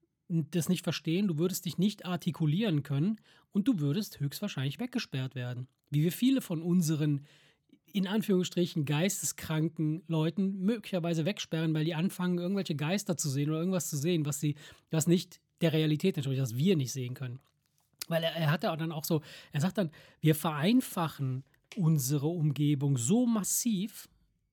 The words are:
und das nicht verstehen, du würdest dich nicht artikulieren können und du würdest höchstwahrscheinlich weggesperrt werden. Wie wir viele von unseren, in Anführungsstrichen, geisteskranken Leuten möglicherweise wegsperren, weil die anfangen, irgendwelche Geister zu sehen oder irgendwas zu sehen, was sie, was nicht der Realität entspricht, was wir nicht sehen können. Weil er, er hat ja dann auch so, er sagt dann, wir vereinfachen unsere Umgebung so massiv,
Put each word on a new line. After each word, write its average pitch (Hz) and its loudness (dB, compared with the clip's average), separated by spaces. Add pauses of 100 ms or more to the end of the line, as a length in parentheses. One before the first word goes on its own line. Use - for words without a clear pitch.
(280)
und 165 -2
das 170 0
nicht 180 2
verstehen, 170 0
du 160 0
würdest 185 -2
dich 170 -6
nicht 202 0
artikulieren 165 0
können 160 0 (320)
und 196 2
du 226 2
würdest 147 -2
höchstwahrscheinlich 143 -4
weggesperrt 139 -6
werden. 123 -6 (240)
Wie 147 2
wir 170 2
viele 254 2
von 165 -4
unseren, 156 2 (640)
in 196 0
Anführungsstrichen, 185 0
geisteskranken 156 -2
Leuten 170 0
möglicherweise 170 0
wegsperren, 165 -2
weil 156 2
die 165 -2
anfangen, 180 -2
irgendwelche 180 -2
Geister 165 -2
zu 147 -2
sehen 143 0
oder 156 0
irgendwas 180 0
zu 151 -4
sehen, 156 0
was 147 -4
sie, 147 0 (340)
was 160 2
nicht 175 2 (220)
der 160 4
Realität 156 2
entspricht, 135 -2
was 120 -2
wir 180 4
nicht 135 0
sehen 127 -6
können. 127 -10 (680)
Weil 165 0
er, 165 -2
er 156 2
hat 170 0
ja 180 0
dann 165 -4
auch 151 -6
so, 156 2 (300)
er 143 -2
sagt 180 0
dann, 180 0 (280)
wir 156 4
vereinfachen 156 0 (320)
unsere 147 2
Umgebung 147 0
so 202 2
massiv, 214 -2 (440)